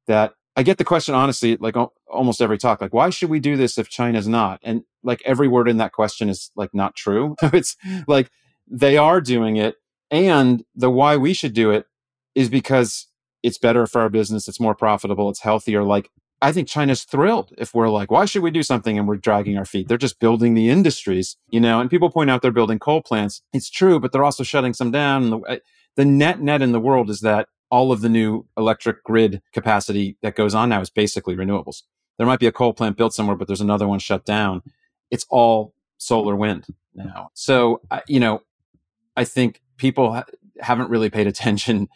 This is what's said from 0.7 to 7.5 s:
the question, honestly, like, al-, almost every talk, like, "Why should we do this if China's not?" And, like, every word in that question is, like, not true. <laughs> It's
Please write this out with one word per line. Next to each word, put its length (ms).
the 60
question, 320
honestly, 400
like, 200
al-, 160
almost 340
every 180
talk, 220
like, 140
"Why 160
should 180
we 120
do 160
this 200
if 120
China's 400
not?" 340
And, 220
like, 220
every 240
word 200
in 100
that 120
question 380
is, 260
like, 180
not 220
true. 440
<laughs> 40
It's 340